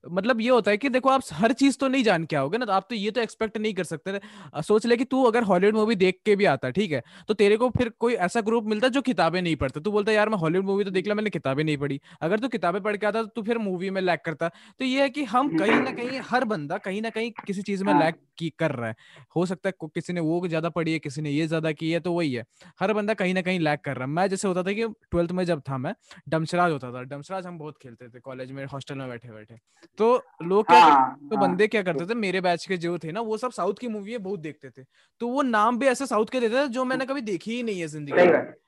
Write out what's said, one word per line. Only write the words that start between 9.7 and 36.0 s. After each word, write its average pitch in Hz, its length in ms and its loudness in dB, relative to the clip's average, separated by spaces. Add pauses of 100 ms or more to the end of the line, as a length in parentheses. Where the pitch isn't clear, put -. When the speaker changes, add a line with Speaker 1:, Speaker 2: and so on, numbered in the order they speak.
Speaker 1:
तू 202 100 -4
बोलता, 208 200 2
"यार 214 180 4
मैं 214 80 0
हॉलीवुड 175 280 0
मूवी 196 180 0
तो 196 80 -4
देख 185 140 -2
लिया, 208 100 0
मैंने 214 140 -2
किताबें 135 340 -2
नहीं 156 140 0
पढ़ी।" 139 240 -4 (200)
अगर 180 180 0
तू 262 80 -4
किताबें 185 340 -2
पढ़ 208 160 -2
के 208 100 -2
आता 214 140 0
तो 220 60 -4
तू 214 160 -8
फिर 233 140 0
मूवी 190 320 -4
में 190 120 -2
लैग 175 240 2
करता। 165 220 -4
तो - 380 -8
ये 262 160 2
है 277 80 4
कि 285 140 -6
हम 247 340 2
कहीं 285 140 4
ना - 40 6
Speaker 2:
हम्म। 254 160 0
Speaker 1:
कहीं, 254 320 -6
हर 254 200 0
बंदा 180 340 -4
कहीं 202 240 -6
ना 226 80 -4
कहीं 220 220 -4 (160)
किसी 202 140 -4
चीज 196 220 -4
में 202 100 2
Speaker 2:
हाँ। 180 100 4
Speaker 1:
लैग 165 120 2 (220)
की, 165 220 -6
कर 160 120 0
रहा 120 180 -4
है। 110 60 -8 (400)
हो 185 100 0
सकता 185 240 -4
है 185 100 -6
को-, 160 160 -12
किसी 180 180 -6
ने 175 60 -4
वो 170 280 0
ज्यादा 165 220 -2
पढ़ी 165 240 -2
है, 156 60 -2
किसी 147 220 -8
ने 151 80 -4
ये 151 180 0
ज्यादा 160 240 -2
की 160 200 -4
है, 165 80 0
तो 170 140 -4
वही 165 200 0
है, 113 100 -6 (360)
हर 202 140 0
बंदा 208 200 0
कहीं 185 200 0
ना 185 80 0
कहीं 180 180 0
लैग 151 200 0
कर 135 160 -6
रहा 127 100 -6
है। 139 60 -4
मैं 180 160 0
जैसे 190 200 -2
होता 185 160 0
था 190 100 -2
कि 226 140 -2
ट्वेल्थ 170 440 -4
में 185 140 -2
जब 170 140 -2
था 135 180 -6
मैं, 147 160 -6 (360)
डमशराज 170 420 2
होता 131 200 -6
था, 127 120 -12
डमशराज 147 420 -10
हम 175 120 -14
बहुत 151 240 -14
खेलते 123 260 -20
थे 120 120 -20
कॉलेज 131 320 -14
में, 139 140 -10
हॉस्टल 135 300 -12
में 135 140 -10
बैठे 120 220 -14
बैठे। 107 240 -20 (420)
तो 233 260 2 (200)
लोग 196 240 2
क्या 170 120 10
Speaker 2:
हाँ, 139 360 8
Speaker 1:
करते, - 140 -18
तो 143 60 -4
Speaker 2:
हाँ। 139 140 2
Speaker 1:
बंदे 180 180 2
क्या 208 160 0
करते 170 220 -2
थे, 208 80 -6
मेरे 190 280 -2
बैच 175 240 0
के 185 120 -4
जो 170 200 -4
थे 165 140 -10
ना, 214 100 -6
वो 220 160 -4
सब 247 140 -6
साउथ 196 300 -2
की 247 60 -6
मूवी 214 240 -8
ये 240 60 -8
बहुत 190 220 -8
देखते 147 300 -14
थे। 131 160 -20 (340)
तो 240 80 -4
वो 262 140 0
नाम 233 360 2
भी 262 80 0
ऐसे 269 200 2